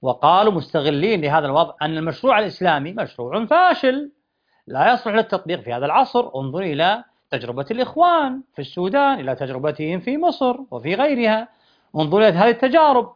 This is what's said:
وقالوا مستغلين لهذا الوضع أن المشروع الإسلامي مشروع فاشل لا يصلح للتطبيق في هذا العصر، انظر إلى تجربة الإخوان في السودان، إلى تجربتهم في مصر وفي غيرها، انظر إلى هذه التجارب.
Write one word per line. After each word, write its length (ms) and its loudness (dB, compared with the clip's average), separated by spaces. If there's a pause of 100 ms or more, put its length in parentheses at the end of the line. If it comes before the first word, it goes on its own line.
وقالوا 500 2
مستغلين 680 -2
لهذا 260 0
الوضع 360 0
أن 140 -4
المشروع 420 0
الإسلامي 540 -2
مشروع 540 -6
فاشل 640 2 (560)
لا 260 2
يصلح 220 -2
للتطبيق 460 -2
في 120 -8
هذا 140 -4
العصر، 500 2
انظر 240 -6
إلى 440 0 (260)
تجربة 400 -6
الإخوان 720 0 (120)
في 40 -16
السودان، 600 0
إلى 140 -4
تجربتهم 680 -4
في 180 -4
مصر 380 0 (140)
وفي 240 -4
غيرها، 540 0 (480)
انظر 220 2
إلى 200 6
هذه 120 6
التجارب. 640 2